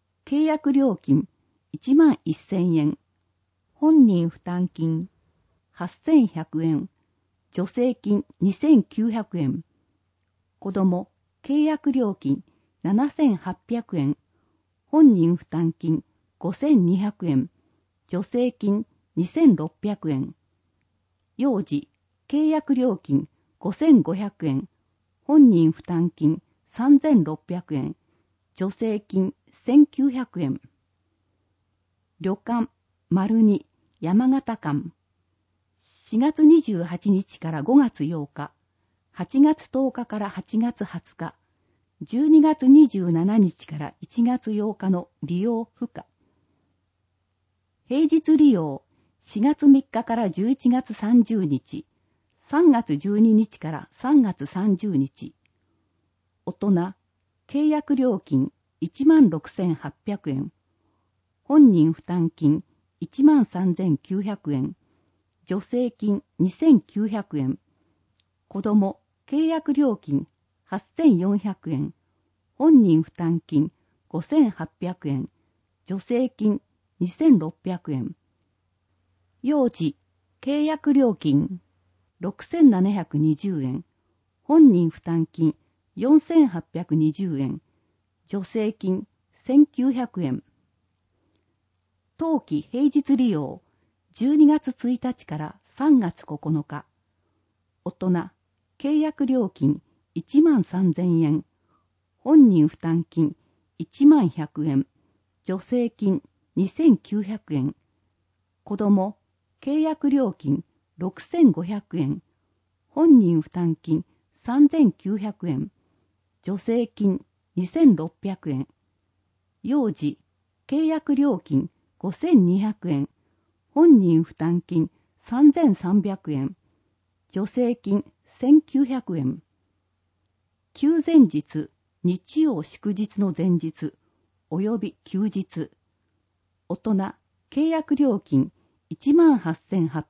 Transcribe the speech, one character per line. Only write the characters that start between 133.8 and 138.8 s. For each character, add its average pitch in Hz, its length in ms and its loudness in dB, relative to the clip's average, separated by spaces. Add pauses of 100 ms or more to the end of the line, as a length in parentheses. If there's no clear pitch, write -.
お 170 140 -6
よ 220 160 -4
び 190 260 -10
休 190 200 -6
日。 190 460 -8 (1000)
大 180 80 -8
人、 190 380 -6 (360)
契 302 180 -2
約 320 280 -4
料 254 220 0
金 - 320 -2 (380)